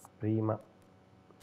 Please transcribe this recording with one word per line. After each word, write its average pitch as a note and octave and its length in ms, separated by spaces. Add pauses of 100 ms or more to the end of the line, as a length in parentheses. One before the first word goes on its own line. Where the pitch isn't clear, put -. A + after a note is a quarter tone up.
(180)
Prima. A2 420 (840)